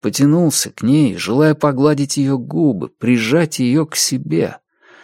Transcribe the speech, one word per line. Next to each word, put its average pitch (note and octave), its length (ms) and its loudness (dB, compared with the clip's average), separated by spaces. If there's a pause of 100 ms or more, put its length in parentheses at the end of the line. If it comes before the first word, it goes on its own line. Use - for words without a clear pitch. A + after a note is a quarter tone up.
потянулся C#3+ 680 2
к - 100 -14
ней, B2+ 340 2
желая C#3 400 2
погладить C#3+ 600 0
её C3+ 200 0
губы, C#3 520 -2
прижать B2 720 0
её C#3 260 0
к D#3 100 -14
себе, - 640 -4 (440)